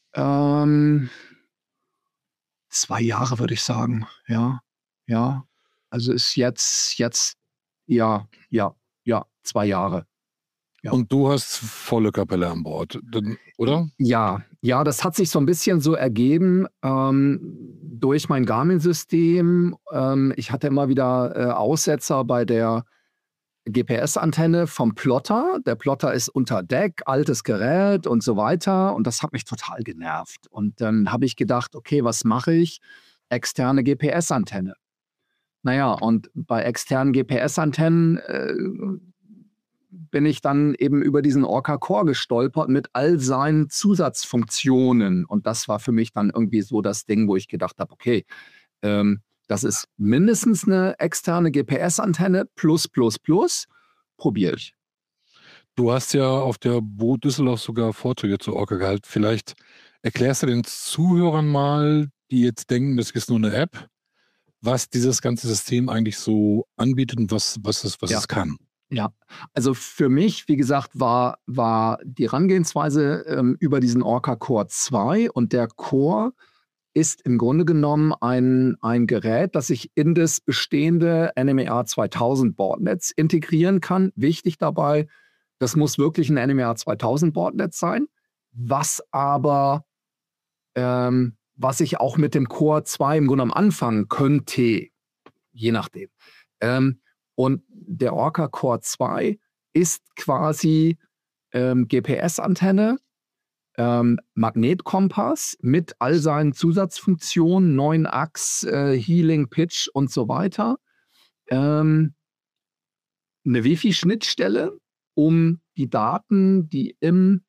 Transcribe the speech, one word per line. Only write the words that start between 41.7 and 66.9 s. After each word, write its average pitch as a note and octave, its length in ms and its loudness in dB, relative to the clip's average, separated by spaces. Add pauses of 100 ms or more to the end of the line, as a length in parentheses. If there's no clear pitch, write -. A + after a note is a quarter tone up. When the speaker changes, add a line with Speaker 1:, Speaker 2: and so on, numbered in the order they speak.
Speaker 1:
Core G3 280 0
gestolpert C3+ 640 0
mit C3+ 240 0
all D3+ 260 2
seinen D3 500 2
Zusatzfunktionen. B2+ 1600 2
Und G2+ 200 -4
das A2+ 220 -4
war G#2 120 -2
für - 120 -4
mich A2+ 220 0
dann G2+ 160 0
irgendwie A2 320 0
so G#2+ 200 -2
das G2+ 240 -4
Ding, G#2+ 220 2
wo G2+ 80 2
ich F#2+ 140 -4
gedacht F2+ 300 -6
habe, F#2+ 120 -8
„Okay, A2+ 320 -2 (580)
ähm, G#2 400 0 (260)
das G#2 160 -2
ist G#2+ 240 -4 (100)
mindestens F3 680 2
eine F#3+ 340 2
externe E3+ 520 0
G-P-S-Antenne, F3 920 0 (100)
plus, D#3+ 320 2
plus, A#2 300 0
plus, G3+ 480 0 (520)
probier F#2+ 360 0
ich.“ - 220 -12 (1000)
Speaker 2:
Du A#2+ 160 2
hast C3 220 -2
ja C3+ 160 2
auf C3 280 0
der A#2+ 240 0
Boot A2 420 -2
Düsseldorf C3 380 0
sogar A2+ 320 -4
Vorträge G#2+ 460 -2
zu - 160 -6
Orca G2+ 200 -4
gehalten. G2 300 -2
Vielleicht G#2+ 500 -2 (460)
erklärst B2 420 0
du D3 40 0
den A#2+ 160 0
Zuhörern E3 840 0
mal, D3 640 2 (200)
die B2+ 120 2
jetzt A#2+ 280 0
denken, B2+ 280 0
das A2+ 140 -2
ist - 180 -4
nur A#2+ 100 2
eine G#2+ 140 0
App, - 340 -4 (720)
was B2+ 280 -2
dieses B2 320 0
ganze A#2+ 260 -4
System B2 400 -2
eigentlich A2 300 -2
so G#2 580 2
anbietet B2+ 440 0